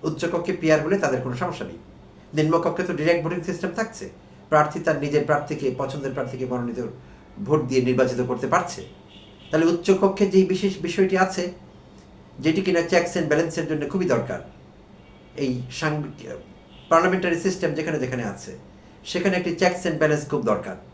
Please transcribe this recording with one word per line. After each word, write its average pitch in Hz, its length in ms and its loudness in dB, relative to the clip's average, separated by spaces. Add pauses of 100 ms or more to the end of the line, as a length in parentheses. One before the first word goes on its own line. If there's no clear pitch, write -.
উচ্চ 151 140 -4 (100)
কক্ষে 185 200 -2 (100)
পিআর 156 220 6
হলে 190 200 2
তাদের 131 200 0
কোনো 123 180 -4
সমস্যা 170 280 -6
নেই। 85 80 -16 (580)
নিম্নকক্ষে 170 520 2
তো 185 100 -2
ডাইরেক্ট 170 260 2
ভোটিং 175 240 -2
সিস্টেম 185 300 -4
থাকছে, 220 260 -8 (460)
প্রার্থী 151 360 4
তার 156 180 2
নিজের 143 240 2
প্রার্থীকে, 143 380 -2 (140)
পছন্দের 135 360 -6
প্রার্থীকে 127 360 -6
মনোনীত 120 280 -4 (680)
ভোট 143 220 4
দিয়ে 131 200 2
নির্বাচিত 127 320 2 (100)
করতে 123 240 -2
পারছে। - 260 0 (680)
তাহলে 160 240 4
উচ্চ 175 140 -2 (160)
কক্ষে 196 300 4
যেই 190 200 8
বিশেষ 190 200 0 (140)
বিষয়টি 190 380 2
আছে, 185 200 -2 (1000)
যেটি 160 220 2
কিনা 170 240 2
checks 170 280 4
and 160 140 0
balance-এর 165 380 0
জন্য 151 120 -2 (100)
খুবই 180 220 0
দরকার, - 260 -2 (1040)
এই 127 100 0 (280)
সাংবি-, 151 340 -2 (760)
পার্লামেন্টারি 175 560 2
সিস্টেম 180 320 0
যেখানে 156 260 -2
যেখানে 127 280 -4
আছে, - 200 -14 (580)
সেখানে 185 300 0
একটি 175 200 -2
checks 180 280 2
and 156 140 -2
balance 151 300 2
খুব 127 180 -2
দরকার। 98 260 -2 (180)